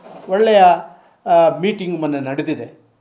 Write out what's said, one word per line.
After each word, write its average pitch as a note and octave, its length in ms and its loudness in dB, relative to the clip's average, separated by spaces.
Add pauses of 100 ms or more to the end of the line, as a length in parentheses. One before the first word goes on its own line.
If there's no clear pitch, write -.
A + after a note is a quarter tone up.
(280)
ಒಳ್ಳೆಯ, G#3 360 4 (640)
ಆ, E3 320 2
ಮೀಟಿಂಗ್ F3+ 420 -6
ಮೊನ್ನೆ D3 200 -6
ನಡೆದಿದೆ. C#3 600 -8 (200)